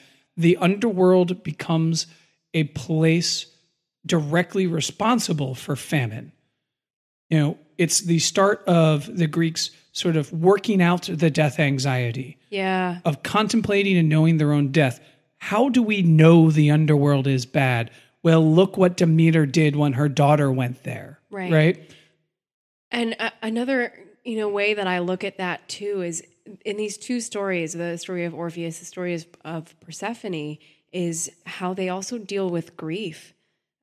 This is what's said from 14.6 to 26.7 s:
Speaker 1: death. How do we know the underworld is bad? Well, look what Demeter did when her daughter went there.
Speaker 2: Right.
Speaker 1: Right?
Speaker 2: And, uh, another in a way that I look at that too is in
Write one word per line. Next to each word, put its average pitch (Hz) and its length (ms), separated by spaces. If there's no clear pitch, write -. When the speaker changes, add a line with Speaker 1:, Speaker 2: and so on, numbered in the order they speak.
Speaker 1:
death. 139 280
How 220 280
do 247 160
we 208 180
know 160 480
the 147 220
underworld 143 560
is 131 180
bad? 123 460
Well, 160 280
look 190 240
what 180 200
Demeter 165 500
did 147 300
when 147 160
her 143 160
daughter 143 420
went 127 320
there. - 380
Speaker 2:
Right. 185 220
Speaker 1:
Right? 156 380
Speaker 2:
And, 233 300
uh, 220 100
another 240 500
in 220 120
a 208 80
way 202 260
that 202 120
I 180 120
look 180 260
at 196 140
that 180 320
too 202 320
is 170 200
in 208 140